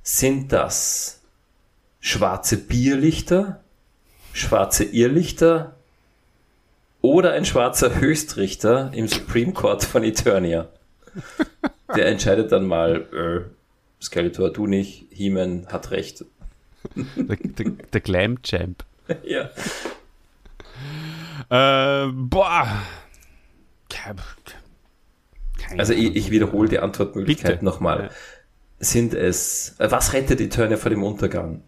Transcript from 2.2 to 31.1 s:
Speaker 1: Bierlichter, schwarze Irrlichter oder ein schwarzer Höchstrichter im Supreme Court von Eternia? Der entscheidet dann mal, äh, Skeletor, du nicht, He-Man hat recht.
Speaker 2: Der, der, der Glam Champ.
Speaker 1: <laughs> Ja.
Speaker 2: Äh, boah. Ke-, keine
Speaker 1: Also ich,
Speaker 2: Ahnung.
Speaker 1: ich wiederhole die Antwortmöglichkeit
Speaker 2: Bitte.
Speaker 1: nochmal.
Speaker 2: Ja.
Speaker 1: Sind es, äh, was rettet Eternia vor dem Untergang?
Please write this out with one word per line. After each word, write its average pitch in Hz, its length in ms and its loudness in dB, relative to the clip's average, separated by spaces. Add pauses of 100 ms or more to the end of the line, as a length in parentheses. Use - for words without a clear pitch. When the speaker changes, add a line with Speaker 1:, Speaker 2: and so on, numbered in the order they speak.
Speaker 1:
Bierlichter, 151 1000 2 (720)
schwarze - 540 0
Irrlichter 156 920 2 (1300)
oder 160 320 4
ein - 100 0
schwarzer 123 560 2
Höchstrichter 135 920 0
im 113 160 -2
Supreme - 420 0
Court - 320 0
von - 220 0
Eternia? 92 640 2 (1200)
Der 95 140 4
entscheidet 104 460 2
dann 95 120 4
mal, 85 840 0
äh, - 520 -20
Skeletor, 170 480 -2
du 104 160 -4
nicht, 98 440 -2
He-Man 92 560 -2
hat - 240 -8
recht. - 320 -8 (920)
Speaker 2:
Der, 107 220 -4
der, - 340 -6 (220)
der 107 80 2
Glam 104 420 0
Champ. 92 400 -6 (240)
Speaker 1:
<laughs> - 160 -6
Ja. - 260 -6 (2000)
Speaker 2:
Äh, 135 640 4
boah. 147 540 2 (1200)
Ke-, - 260 -12 (1400)
keine 92 200 -6
Speaker 1:
Also 107 140 2
ich, 113 120 2
Speaker 2:
Ahnung. 90 100 0
Speaker 1:
ich 98 160 -2
wiederhole 107 380 4
die - 100 2
Antwortmöglichkeit 98 720 0
Speaker 2:
Bitte. 87 120 -4
Speaker 1:
nochmal. 90 380 0
Speaker 2:
Ja. 98 60 -10 (680)
Speaker 1:
Sind 117 340 2
es, - 680 -2
äh, - 120 2
was - 220 2
rettet 135 280 2
Eternia 110 360 2
vor 117 120 -2
dem 104 140 0
Untergang? 90 640 -4